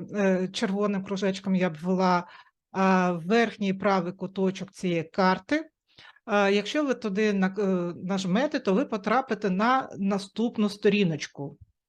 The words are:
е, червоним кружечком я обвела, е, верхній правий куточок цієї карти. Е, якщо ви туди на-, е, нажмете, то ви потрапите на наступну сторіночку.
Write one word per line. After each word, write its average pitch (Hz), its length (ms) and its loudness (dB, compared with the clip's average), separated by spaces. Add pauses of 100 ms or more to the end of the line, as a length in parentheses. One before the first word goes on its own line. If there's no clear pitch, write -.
(140)
е, 185 380 2
червоним 202 520 -2
кружечком 190 500 -2
я 180 140 2
обвела, 180 500 2
е, 185 920 0
верхній 196 640 0
правий 190 380 0
куточок 190 600 -4
цієї 170 300 -2
карти. 202 680 0 (560)
Е, 202 260 2
якщо 208 320 0
ви 262 100 0
туди 214 380 0
на-, 190 260 0
е, 180 360 0 (100)
нажмете, 196 560 0
то 190 140 0
ви 226 100 2
потрапите 220 640 -2
на 240 380 2 (100)
наступну 202 720 -2
сторіночку. 165 880 0 (300)